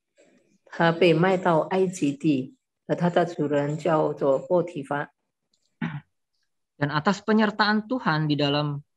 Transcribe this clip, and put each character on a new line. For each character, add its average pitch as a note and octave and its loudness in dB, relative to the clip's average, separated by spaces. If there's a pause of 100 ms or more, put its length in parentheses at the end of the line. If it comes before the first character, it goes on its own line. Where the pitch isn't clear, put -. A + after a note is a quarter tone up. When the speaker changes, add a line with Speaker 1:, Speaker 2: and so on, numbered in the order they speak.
(680)
Speaker 1:
他 E3+ 2
被 E3 4
卖 F#3 2
到 E3 2
埃 F#3+ 2
及 C#3+ -2
地， C#3 -2 (320)
呃， - 0
他 E3+ 0
的 F3 2
主 D3+ -4
人 D3 -2
叫 D#3 0
做 C#3+ 0
波 F3 0
提 D3+ -8
乏。 C#3+ -6 (1700)
Speaker 2:
Dan C#3+ -2
atas F#3+ -2
penyertaan G#3+ 0
Tuhan D#3 -2
di D3 0
dalam C#3+ -2 (120)